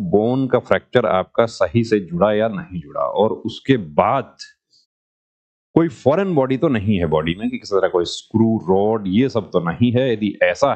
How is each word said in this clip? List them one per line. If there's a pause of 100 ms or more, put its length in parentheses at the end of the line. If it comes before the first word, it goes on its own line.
बोन
का
फ्रैक्चर
आपका
सही
से
जुड़ा
या
नहीं
जुड़ा,
और
उसके
बाद (1400)
कोई
फॉरेन
बॉडी
तो
नहीं
है
बॉडी
में
कि
किसी
तरह
कोई
स्क्रू, (120)
रॉड,
ये
सब
तो
नहीं
है।
यदि
ऐसा